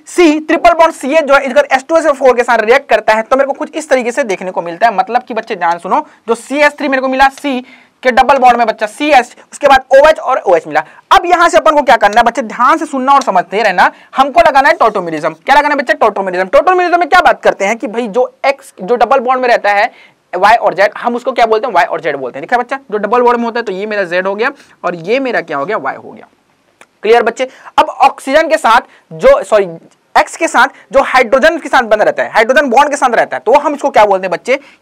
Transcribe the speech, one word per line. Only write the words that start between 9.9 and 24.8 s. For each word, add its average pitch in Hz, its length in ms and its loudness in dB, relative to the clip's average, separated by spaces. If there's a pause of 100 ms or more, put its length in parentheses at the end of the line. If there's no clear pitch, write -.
ओएच 311 260 6
और 254 200 -4
ओएच 170 280 0
मिला। 147 160 -4 (280)
अब 370 140 4
यहाँ 349 240 2
से 359 80 2
अपन 311 180 2
को 294 60 4
क्या 254 160 4
करना 208 220 2
है 226 60 4
बच्चे, 233 180 -2
ध्यान 240 340 0
से 311 80 -6
सुनना 269 280 -2
और 262 100 2
समझते 190 400 -2
रहना, 202 260 2 (260)
हमको 285 260 2
लगाना 277 280 4
है 320 80 2
tautomerism। 170 580 -2
क्या - 200 0
लगाना 294 140 2
है 294 60 -2
बच्चे, 269 200 -2
tautomerism। 196 560 -2
Tautomerism 349 480 2
में 349 100 0
क्या 359 120 4
बात 247 220 2
करते 190 220 0
हैं 220 120 -2
कि 226 100 -10
भाई 233 220 -6
जो 247 220 -2 (140)
X, - 360 -4
जो 202 140 -2
double 247 240 2
bond 254 220 -2
में 247 80 -2
रहता 208 220 0
है 208 200 0 (420)
वाई 202 220 4
और 196 180 0
जेड, 196 240 0
हम 240 180 -6
उसको 247 160 -6
क्या 240 140 0
बोलते 220 220 0
हैं, 214 60 -8
वाई 175 120 2
और 165 160 -6
जेड 147 160 -4
बोलते 135 220 -10
हैं। 165 80 -12
देखा 247 100 -2
बच्चा, 247 220 -6 (120)
जो 208 60 -4
double 214 240 0
bond 240 160 2
में 240 80 -4
होता 233 140 -6
है 233 60 -6
तो 208 60 -8
ये 190 160 -8
मेरा 208 180 -4
जेड 180 220 -4
हो 202 80 -4
गया 233 160 -2 (320)